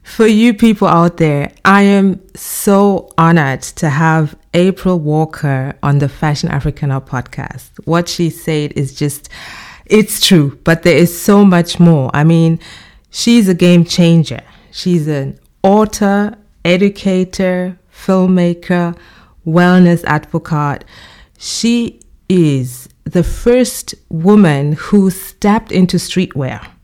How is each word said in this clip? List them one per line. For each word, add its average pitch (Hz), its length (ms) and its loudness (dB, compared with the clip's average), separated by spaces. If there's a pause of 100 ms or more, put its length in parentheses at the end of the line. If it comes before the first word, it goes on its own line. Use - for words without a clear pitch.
For - 260 0
you 226 260 2
people 208 360 2
out 170 280 2
there, 147 360 -2 (100)
I 196 200 4
am 196 360 2 (160)
so 202 800 0
honored 165 440 2
to - 280 -6
have 160 460 0 (180)
April 180 460 0
Walker 151 840 -4
on 143 180 0
the 139 100 -2
Fashion - 400 -4
Africana 143 500 -4
podcast. - 720 -12 (160)
What 170 240 -2
she 170 200 -4
said 156 440 -6
is 139 200 -6
just, - 360 -8 (560)
it's - 420 0
true, 151 380 2
but 165 180 0
there 165 140 4
is 170 200 2
so 202 280 4
much 175 340 0
more. 160 340 4
I 147 120 0
mean, 165 340 2 (500)
she's 233 380 2
a 190 60 2
game 175 320 4
changer. 165 560 0 (300)
She's 170 360 -2
an 139 320 -6 (240)
author, 202 720 0 (300)
educator, 185 1120 -2 (140)
filmmaker, 175 1040 -2 (500)
wellness 180 560 4
advocate. 151 800 -6 (540)
She - 640 -4 (260)
is 143 600 -2 (160)
the 170 180 -2
first - 720 -2 (140)
woman 160 640 2
who 196 360 0
stepped 208 600 -4
into 180 240 0
streetwear. 135 720 -6 (160)